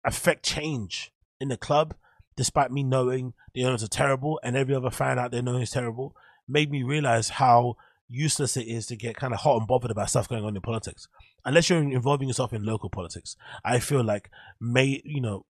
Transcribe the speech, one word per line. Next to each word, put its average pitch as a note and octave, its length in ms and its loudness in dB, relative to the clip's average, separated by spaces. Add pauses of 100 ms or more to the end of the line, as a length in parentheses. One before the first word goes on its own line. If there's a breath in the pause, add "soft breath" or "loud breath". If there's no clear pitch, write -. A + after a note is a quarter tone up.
affect D3 400 0
change C#3+ 680 -4 (280)
in C3+ 80 -4
the B2 80 -2
club, D#3 380 2 (400 soft breath)
despite - 380 0
me C#3 100 -2
knowing B2+ 520 0 (200 soft breath)
the B2 100 0
owners B2 200 0
are G#2 40 -6
terrible C#3 540 0
and B2 140 -2
every C3+ 180 2
other B2+ 160 -2
fan C3 260 0
out B2 140 -2
there A#2+ 120 -2
knowing B2 180 -2
he's A2+ 100 -4
terrible, B2 460 -6 (320 soft breath)
made D3 240 0
me C#3 100 -2
realize B2+ 460 2
how B2 480 6 (320 soft breath)
useless C#3 480 -2
it A#2 100 -4
is A2+ 200 -6
to A#2+ 100 -8
get A#2 200 -8
kind B2+ 160 -4
of G#2+ 80 -4
hot C3+ 180 4
and A2 100 -2
bothered B2 220 2
about G2+ 200 -2
stuff - 180 0
going A2 160 -4
on G#2+ 120 -4
in F#2 60 -8
politics. - 440 -6 (400 soft breath)
Unless D#3+ 220 4
you're E3 140 4
involving C3+ 460 0
yourself B2+ 240 -2
in G#2+ 120 -4
local G#2+ 240 -4
politics, - 480 -12 (280 loud breath)
I A#2+ 140 2
feel C3+ 240 2
like, G#2 280 -2 (300 loud breath)
may-, C3 440 2
you D3 160 -4
know G#2 240 -4 (100)